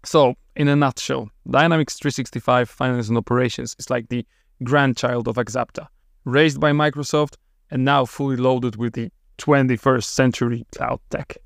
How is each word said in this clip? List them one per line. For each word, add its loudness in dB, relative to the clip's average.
So, 4
in 2
a 4
nutshell, -2
Dynamics 2
three -2
sixty-five -2
Finance -4
and 2
Operations -2
is -16
like -4
the -6
grandchild 0
of -4
Axapta, -6
raised 2
by 2
Microsoft -2
and -2
now 2
fully -4
loaded 0
with -4
the -8
twenty-first 2
century 0
cloud -6
tech. -10